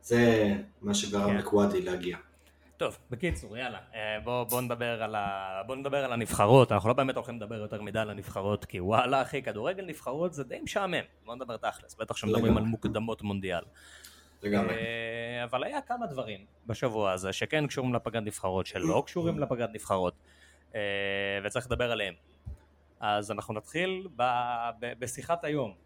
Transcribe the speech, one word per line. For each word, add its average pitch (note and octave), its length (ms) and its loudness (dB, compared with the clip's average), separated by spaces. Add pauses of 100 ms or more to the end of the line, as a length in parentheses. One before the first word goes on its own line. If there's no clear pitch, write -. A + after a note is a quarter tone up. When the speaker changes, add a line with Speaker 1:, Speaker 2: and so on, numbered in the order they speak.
Speaker 1:
זה A2+ 500 6 (300)
מה G2+ 120 0
שגרם G2+ 360 0
Speaker 2:
כן. G2+ 60 2
Speaker 1:
לקוואדי G2+ 460 4
להגיע. F2+ 340 -4 (600)
Speaker 2:
טוב, C#3+ 220 -4 (120)
בקיצור, A#2+ 460 -4
יאללה, A#2+ 220 -6 (160)
אה, G#2+ 300 -4
בוא, A#2+ 200 0
בוא B2 160 0
נדבר A#2+ 420 -2
על G#2+ 120 -4
ה-, G2 520 -4
בוא B2+ 100 -6
נדבר C#3 280 -2
על B2 80 -2
הנבחרות. A#2 600 8
אנחנו G2+ 160 4
לא B2 60 6
באמת C3 220 2
הולכים A#2+ 200 -6
לדבר G#2+ 180 -8
יותר G#2 280 -6
מדי G#2 160 -4
על G#2+ 120 0
הנבחרות, G2+ 540 -2
כי - 160 -8
וואלה, B2 420 4
אחי, C3+ 200 -4
כדורגל B2 420 -4
נבחרות D#3 500 -4
זה C3+ 100 -6
די - 180 -10
משעמם. F#3 420 -2 (200)
בוא A#2 100 -10
נדבר A#2+ 220 -8
תכלס, - 380 -6
בטח A2 220 -4
שמדברים A2 280 2
Speaker 1:
לגמרי. A2+ 180 6
Speaker 2:
על A2 60 0
מוקדמות A2 540 -2
מונדיאל. F#2+ 380 -2 (840)
Speaker 1:
לגמרי. - 320 0
Speaker 2:
אה, A#2 680 -4
אבל B2+ 200 -2
היה C#4 180 -4
כמה A#3+ 240 -6
דברים A#2+ 340 -6 (260)
בשבוע A2 460 0
הזה F#2+ 200 -2
שכן D3 340 0
קשורים B2+ 280 -2
לפגרת A2+ 280 -2
נבחרות, F#2+ 440 -2
שלא F#2 400 2
קשורים E3 320 -2
לפגרת A#2+ 360 -2
נבחרות. F#2+ 400 0 (600)
אה, A2 60 -4 (640)
וצריך A#2+ 220 -2
לדבר A#2+ 260 0
עליהם. G2+ 220 -2 (880)
אז G#2 300 0
אנחנו G#2+ 240 -4
נתחיל F#3 640 -4
ב-, A#2+ 60 0 (580)
ב-, A#2+ 180 -6
בשיחת C3+ 460 -4
היום C#3 300 -2 (120)